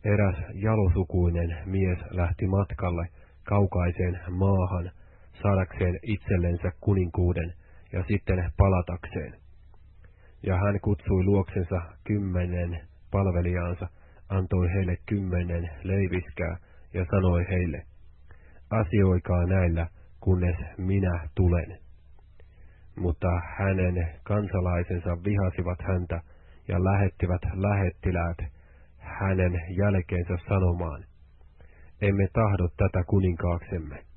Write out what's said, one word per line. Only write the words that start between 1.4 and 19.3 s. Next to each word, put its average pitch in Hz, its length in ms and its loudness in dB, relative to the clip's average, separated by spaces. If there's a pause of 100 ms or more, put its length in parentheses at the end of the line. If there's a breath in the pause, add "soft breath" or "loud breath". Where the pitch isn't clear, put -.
mies 92 340 0 (120)
lähti 87 360 0
matkalle 92 600 -2 (360 soft breath)
kaukaiseen 90 760 0 (100)
maahan 90 600 0 (520 soft breath)
saadakseen 92 600 0
itsellensä 87 800 -2
kuninkuuden 87 760 0 (380 soft breath)
ja 92 160 -4
sitten 92 480 -2
palatakseen. 90 760 2 (1080 soft breath)
Ja 92 140 0
hän 101 240 0
kutsui 98 440 0
luoksensa 95 580 0 (220)
kymmenen 90 760 -2 (300)
palvelijaansa, 87 760 0 (400 soft breath)
antoi 92 460 2
heille 90 220 0 (100)
kymmenen 87 640 -2 (120)
leiviskää 90 720 -2 (380 soft breath)
ja 92 160 0
sanoi 90 380 4
heille, 87 340 -2 (880 soft breath)
'Asioikaa 92 760 2